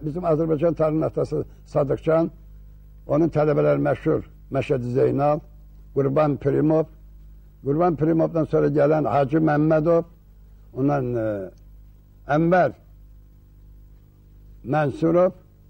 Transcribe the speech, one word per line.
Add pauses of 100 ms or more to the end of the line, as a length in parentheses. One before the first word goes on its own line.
bizim
Azərbaycan
tarixinin
atası (240)
Sadıqcan, (760)
onun
tələbələri
məşhur (320)
Məşədi
Zeynal, (540)
Qurban
Pirimov, (760)
Qurban
Pirimovdan
sonra
gələn
Hacı
Məmmədov, (760)
ondan,
e, (1080)
Ənvər (1900)
Mənsurov (360)